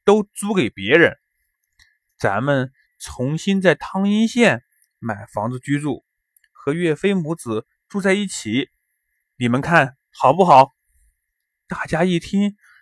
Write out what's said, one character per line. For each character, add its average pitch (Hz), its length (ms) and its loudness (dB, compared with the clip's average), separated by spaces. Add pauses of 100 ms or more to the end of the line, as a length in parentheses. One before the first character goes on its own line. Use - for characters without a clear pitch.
都 208 200 4
租 208 300 -8
给 143 160 0
别 104 260 0
人， 151 220 4 (1000)
咱 104 240 -2
们 135 300 -2 (280)
重 139 380 -8
新 196 240 -2
在 175 120 4
汤 196 360 -4
阴 220 180 2
县 196 360 0 (360)
买 104 340 -8
房 110 180 -4
子 127 80 -10
居 143 200 -4
住， 143 260 -6 (460)
和 - 220 -6
岳 165 220 -2
飞 196 200 0
母 165 200 -4
子 110 320 -8 (200)
住 202 120 -8
在 190 140 0
一 202 140 -2
起。 120 420 -4 (680)
你 120 100 -2
们 123 120 0
看 147 380 0 (140)
好 - 220 2
不 180 120 2
好？” 135 300 6 (920)
大 - 180 -10
家 165 180 0
一 180 160 2
听， 202 360 -2 (260)